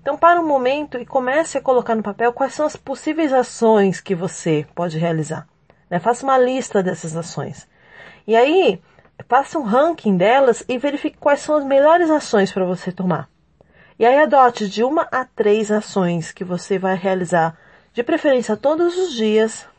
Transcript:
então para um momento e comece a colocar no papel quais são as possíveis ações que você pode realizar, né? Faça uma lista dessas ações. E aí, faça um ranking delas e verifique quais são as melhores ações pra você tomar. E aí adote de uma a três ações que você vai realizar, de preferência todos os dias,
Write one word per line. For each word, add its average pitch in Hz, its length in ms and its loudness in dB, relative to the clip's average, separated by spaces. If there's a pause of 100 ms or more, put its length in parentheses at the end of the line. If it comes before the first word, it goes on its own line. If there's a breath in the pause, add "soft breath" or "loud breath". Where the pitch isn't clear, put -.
então 285 160 -4
para 339 240 4
um 330 60 -2
momento 277 520 -2
e 240 80 -10
comece 269 520 -2
a - 20 -4
colocar 240 340 0
no 220 80 -2
papel 220 300 -2
quais 269 200 -4
são 302 140 -2
as 294 100 -6
possíveis 302 560 -4
ações 220 680 2
que - 140 -4
você 156 600 -4
pode 170 240 -6
realizar, 160 500 -4 (420 soft breath)
né? 175 80 -2
Faça 233 260 -2
uma 269 140 2
lista 247 440 0
dessas 170 340 -6
ações. - 500 -10 (600 loud breath)
E 214 100 2
aí, 269 440 4 (480 soft breath)
faça - 300 0
um 294 40 -4
ranking 254 540 0
delas 233 520 2
e 247 100 -4
verifique 285 400 -4
quais 285 220 0
são 302 160 -2
as 285 80 0
melhores 302 460 4
ações 214 420 0
pra 190 120 -2
você 180 280 -6
tomar. 175 360 -4 (680 soft breath)
E 226 60 2
aí 254 140 6
adote 247 500 4
de 196 160 -2
uma 302 260 0
a 254 140 -4
três 208 460 0
ações 180 600 -2
que - 140 -12
você 180 340 -6
vai 185 160 -2
realizar, 175 640 -2 (380 soft breath)
de 233 80 -4
preferência 262 520 0
todos 320 400 0
os 359 200 -4
dias, 220 520 0 (120)